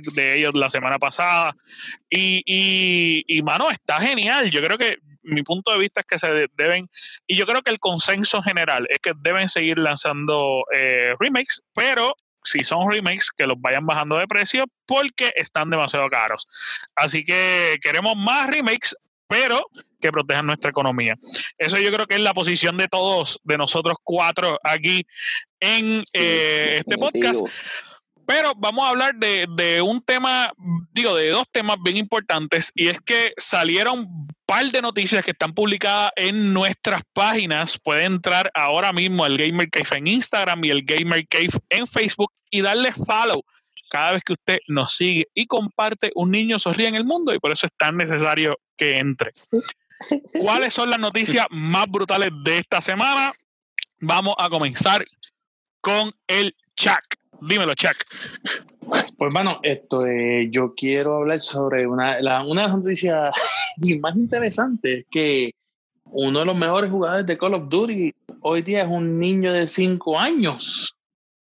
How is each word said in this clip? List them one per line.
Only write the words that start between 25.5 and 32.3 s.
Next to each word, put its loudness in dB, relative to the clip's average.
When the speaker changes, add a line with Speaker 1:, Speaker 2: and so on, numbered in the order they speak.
Speaker 1:
en, 0
Speaker 2:
Sí, -10
Speaker 1:
eh, 2
este -2
Speaker 2:
definitivo. 0
Speaker 1:
podcast. -6
Pero 2
vamos 0
a 2
hablar 2
de, 0
de 2
un 0
tema, 0
digo, 2
de 2
dos 2
temas 0
bien 0
importantes, -2